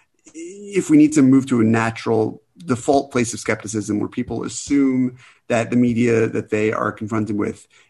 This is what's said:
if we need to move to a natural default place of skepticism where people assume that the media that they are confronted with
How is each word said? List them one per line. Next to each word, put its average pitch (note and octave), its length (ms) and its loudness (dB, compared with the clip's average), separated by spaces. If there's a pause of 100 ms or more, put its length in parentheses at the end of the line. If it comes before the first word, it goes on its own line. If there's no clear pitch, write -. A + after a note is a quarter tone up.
(340)
if F#3+ 560 -6
we D3+ 80 6
need D3+ 160 6
to D3 80 4
move C3 240 6
to B2 160 0
a - 20 4
natural A2+ 760 0 (160)
default C#3 540 0
place A#2+ 240 -2
of - 40 -10
skepticism G#2+ 600 -4
where G#2+ 100 -6
people A#2 340 -8
assume B2+ 760 -2 (300)
that A#2 220 -2
the A#2+ 60 0
media A#2 520 2
that A2 220 -6
they G#2+ 220 0
are G#2+ 200 -2
confronted G#2+ 460 -4
with - 300 -6 (220)